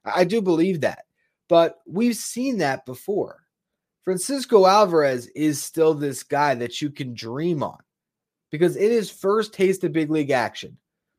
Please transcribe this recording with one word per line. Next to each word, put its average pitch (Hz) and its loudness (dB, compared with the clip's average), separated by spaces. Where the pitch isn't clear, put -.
I 160 2
do 208 0
believe 180 0
that. 98 -4
But 135 4
we've 220 -2
seen 247 -6
that 139 -2
before. 151 -8
Francisco 202 2
Alvarez 165 4
is 147 -2
still 160 2
this 143 -6
guy 143 0
that 120 -8
you 147 -4
can 135 -10
dream 135 -6
on 98 -8
because 160 0
in 208 2
his 220 0
first 208 -2
taste 190 0
of 160 -2
big 156 -2
league 151 -2
action, 113 -4